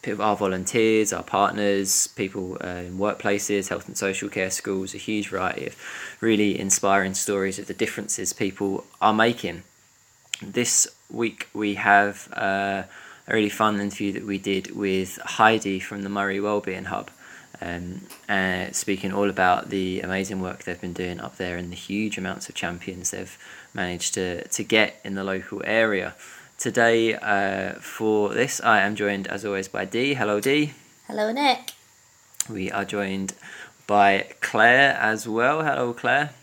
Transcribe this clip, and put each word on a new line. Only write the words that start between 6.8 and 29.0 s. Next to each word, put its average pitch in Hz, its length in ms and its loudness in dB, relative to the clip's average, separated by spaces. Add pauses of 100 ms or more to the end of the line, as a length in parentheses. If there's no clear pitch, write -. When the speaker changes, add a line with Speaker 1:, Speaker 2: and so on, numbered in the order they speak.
Speaker 1:
stories 98 440 -2
of 101 80 -12
the 95 80 -10
differences 104 580 -4
people 98 520 -2 (160)
are 107 140 6
making. 110 500 0 (760)
This 110 460 0 (240)
week 117 420 -4
we 104 220 -2
have, 101 640 4
uh, 98 480 -2 (420)
a - 80 0
really 107 140 4
fun 107 320 2
interview 101 320 -2
that 95 120 -6
we 98 140 -4
did 98 380 -4
with 95 480 -2
Heidi 104 560 4
from 101 220 -10
the 98 60 -6
Murray 98 300 -2
Wellbeing 101 460 -2
Hub, - 260 -8 (500)
um, 87 420 -8 (260)
uh, 95 420 0
speaking 98 440 -4
all 101 160 2
about 92 400 2
the 95 320 -2
amazing 95 400 -4
work 92 220 -8
they've 87 160 -8
been 90 120 -8
doing 90 280 -6
up - 180 -12
there 90 180 -4
and 90 160 -8
the 92 40 -12
huge 104 420 -4
amounts 92 320 -8
of - 40 -18
champions 87 580 -8
they've 95 260 -12 (340)
managed 90 420 -4
to, 90 340 -4
to - 140 -4
get 107 420 2
in 98 100 -6
the 98 100 -4
local 95 400 -6
area. 101 500 2 (440)
Today, 113 560 4
uh, 98 680 0
for 107 540 2
this, 123 280 0
I 110 180 6
am 101 140 2
joined, 101 320 -2